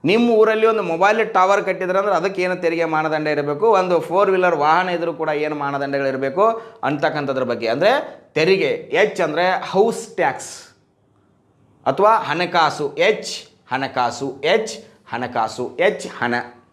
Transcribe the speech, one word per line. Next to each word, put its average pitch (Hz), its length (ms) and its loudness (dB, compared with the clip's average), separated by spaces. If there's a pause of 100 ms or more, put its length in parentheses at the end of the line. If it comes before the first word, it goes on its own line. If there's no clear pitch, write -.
ನಿಮ್ಮ 226 260 4
ಊರಲ್ಲಿ 220 360 4
ಒಂದು 220 160 2
ಮೊಬೈಲ್ 190 520 0
ಟವರ್ 190 300 4
ಕಟ್ಟಿದ್ರೆ 185 340 -2
ಅಂದ್ರೆ 202 160 0
ಅದಕ್ಕೆ 185 280 -2
ಏನು 180 140 -2
ತೆರಿಗೆ 170 280 0
ಮಾನದಂಡ 156 420 0
ಇರಬೇಕು? 147 400 -2
ಒಂದು 185 340 4
ಫೋರ್ 190 300 2
ವೀಲರ್ 180 260 2
ವಾಹನ 160 320 2
ಇದ್ರೂ 170 260 -2
ಕೂಡ 160 140 -4
ಏನು 151 260 -2
ಮಾನದಂಡಗಳು 139 520 -2
ಇರಬೇಕು 135 560 0 (200)
ಅಂತಕ್ಕಂಥದ್ರ 143 600 -2
ಬಗ್ಗೆ. 113 260 -4
ಅಂದ್ರೆ 202 520 0 (120)
ತೆರಿಗೆ. 165 360 2
ಎಚ್ 160 520 -2
ಅಂದ್ರೆ 175 500 0
ಹೌಸ್ 220 460 0
ಟ್ಯಾಕ್ಸ್ - 520 -4 (1200)
ಅಥವಾ 196 300 4
ಹಣಕಾಸು. 151 800 -2
ಎಚ್ - 540 -2 (240)
ಹಣಕಾಸು. 131 680 -4
ಎಚ್ 214 380 0 (300)
ಹಣಕಾಸು. 120 680 -6
ಎಚ್ 180 300 0 (120)
ಹಣ. 120 160 0 (380)